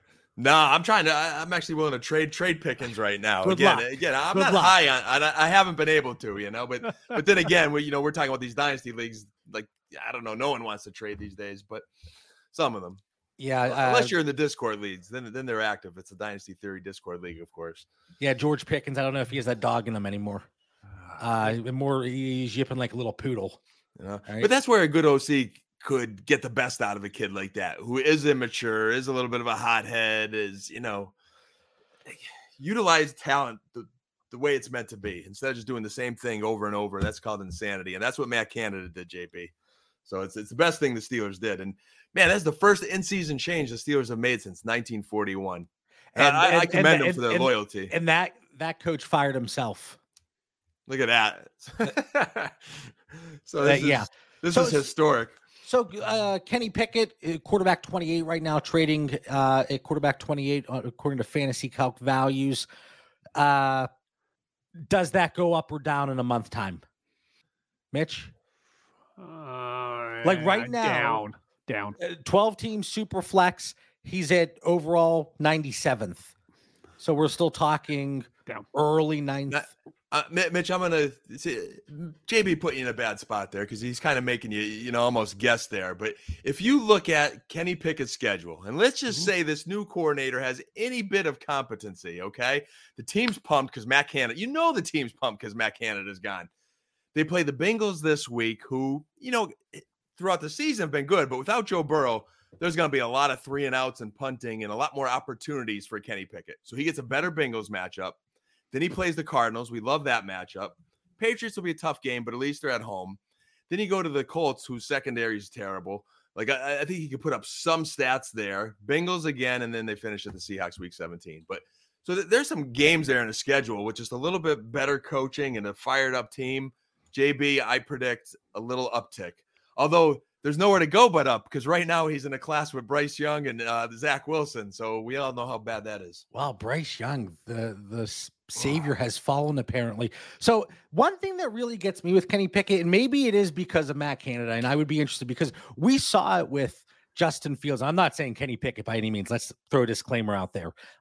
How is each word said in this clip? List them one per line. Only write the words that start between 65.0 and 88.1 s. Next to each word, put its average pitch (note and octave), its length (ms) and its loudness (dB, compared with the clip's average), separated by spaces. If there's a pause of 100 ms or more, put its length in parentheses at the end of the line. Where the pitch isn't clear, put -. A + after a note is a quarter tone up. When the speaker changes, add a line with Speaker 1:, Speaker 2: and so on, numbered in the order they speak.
Speaker 2:
that F3 220 2
go F3 200 2
up D#3+ 180 -2
or D3+ 60 -6
down C#3+ 320 -2
in C3 80 -2
a B2 60 0
month A#2+ 260 -2
time? F#2+ 320 -6 (1080)
Mitch? - 380 -4 (880)
Speaker 3:
Uh, B2 1040 -8
Speaker 2:
Like, E3+ 200 2
right A3 240 2
now, A#2+ 600 0
Speaker 3:
down. G#2 60 -14 (320)
Down. G#2 360 -6
Speaker 2:
uh, F3 120 -6 (100)
twelve G3+ 320 4
team G#3+ 260 -6
super F#3+ 400 -6
flex, F3+ 520 2 (300)
he's F3+ 260 -4
at E3+ 320 2
overall E3 760 2
ninety-seventh. C#3 960 -2 (640)
So - 160 0
we're D3 140 4
still D#3+ 220 0
talking C#3+ 720 -2 (220)
Speaker 3:
Down. A2 280 -12
Speaker 2:
early D3+ 460 2
ninth. C#3 320 -4
Speaker 1:
Not, D3 140 -2 (460)
uh, D3+ 180 2
Mi-, F3 200 2
Mitch, F3 200 0
I'm F#3 100 0
gonna D#3+ 300 2 (260)
see, C3+ 220 -4 (680)
J A3+ 160 4
B F#3 140 2
put D#3 180 -2
you C3 80 -4
in B2+ 60 -4
a A2+ 60 -2
bad A2 240 -2
spot G2+ 340 -4
there G2+ 140 -4
'cause G#2+ 140 -10
he's B2 200 -6
kinda C#3 220 2
making A#2+ 300 -2
you, G#2 100 -2
you G#2+ 300 -6
know, A#2+ 100 2
almost A#2 360 2
guess A#2 280 2
there. F#2 280 -6
But G#2 200 -6 (300)
if C#3+ 160 -4
you B3+ 200 4
look G#3+ 280 4
at D3 400 2
Kenny F3 260 -4
Pickett's D3+ 380 -4